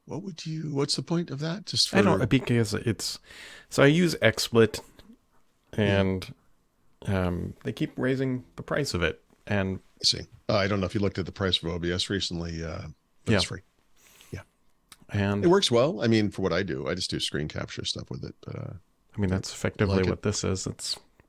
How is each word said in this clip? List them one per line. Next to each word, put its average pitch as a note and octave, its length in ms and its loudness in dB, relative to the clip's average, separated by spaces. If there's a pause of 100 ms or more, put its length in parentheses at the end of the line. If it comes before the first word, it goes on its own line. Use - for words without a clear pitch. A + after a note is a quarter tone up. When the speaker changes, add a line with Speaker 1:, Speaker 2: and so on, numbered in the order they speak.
Speaker 1:
what D3 180 -10
would F#3+ 240 -12
you, D#3 280 -6
what's C#3 220 0
the C3 60 -4
point E3+ 280 -2
of C3+ 100 -8
that? E3 260 -6
Just - 280 0
Speaker 2:
I G3 80 6
don't, E3+ 180 6
Speaker 1:
for - 60 0
Speaker 2:
because A#2 480 2
it's, - 440 -2 (520)
so - 120 4
I C#3 40 10
use D#3+ 360 4
XSplit, A2+ 580 4 (960)
Speaker 1:
Yeah. G2+ 240 4
Speaker 2:
and, F#2+ 340 -2 (720)
um, F#2 480 -2 (100)
they A#2+ 80 -4
keep D3+ 240 -4
raising C3 480 -2 (120)
the - 60 -12
price - 320 -2
of E2+ 80 0
it, - 200 -2 (240)
and F#2+ 340 -2 (200)
Speaker 1:
I - 40 -2
see. - 160 0 (280)
Uh, A2 80 2
I G2 100 2
don't G2+ 140 0
know F2+ 60 0
if - 80 -4
you G#2 60 -2
looked G2 180 -2
at F2 80 -2
the F2+ 60 -10
price F#2 300 -2
of E2 80 -4
O F2 80 -4
B F2 120 -2
S F2+ 200 -2
recently, E2+ 520 -4
uh, D#2+ 260 -8 (360)
but A2+ 100 2
it's F2+ 100 4
Speaker 2:
Yeah. - 40 -6
Speaker 1:
free. - 120 -10 (720)
Yeah. - 120 -12 (680)
Speaker 2:
And G2+ 360 0
Speaker 1:
It E3+ 40 6
works F#3+ 220 4
well, C#3 320 4
I A#2+ 40 2
mean, G#2+ 240 4
for G2 120 -6
what F2+ 100 2
I F2+ 100 2
do. C#2 240 -4
I E2 80 -2
just F2+ 160 -4
do D2+ 80 -2
screen D2+ 300 -4
capture - 360 -8
stuff - 260 -8
with - 140 -10
it, - 100 -12 (100)
but, - 120 -10
uh, - 160 -10 (440)
Speaker 2:
I - 20 -12
mean, G2 120 2
that's F#2 220 -2
effectively G2+ 440 0
Speaker 1:
like F#2 100 4
it. F2+ 40 2
Speaker 2:
what F2+ 120 -2
this G#2 220 -2
is. F#2 220 -2
It's - 320 -8 (300)